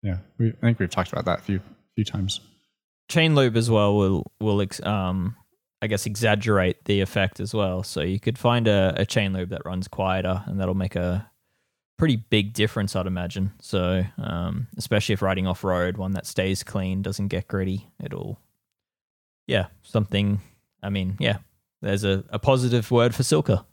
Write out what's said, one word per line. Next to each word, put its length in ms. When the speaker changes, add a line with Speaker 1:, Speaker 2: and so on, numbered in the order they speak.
Speaker 1:
Yeah, 160
we, 120
I 120
think 180
we've 100
talked 220
about 140
that 140
a 20
few, 200
few 100
times. 340
Speaker 2:
Chain 260
lube 220
as 120
well 260
will, 440
will 220
ex-, 220
um, 520
I 60
guess, 180
exaggerate 800
the 160
effect 380
as 140
well. 300
So 180
you 180
could 180
find 300
a, 300
a 80
chain 280
lube 160
that 160
runs 220
quieter, 580
and 140
that'll 140
make 220
a 340
pretty 200
big 360
difference, 420
I'd 120
imagine. 540
So, 420
um, 500
especially 360
if 80
riding 260
off-road, 500
one 160
that 120
stays 380
clean, 380
doesn't 280
get 180
gritty, 400
it'll, 360
yeah, 200
something, 580
I 60
mean, 300
yeah, 180
there's 220
a, 260
a 100
positive 520
word 240
for 80
Silka. 500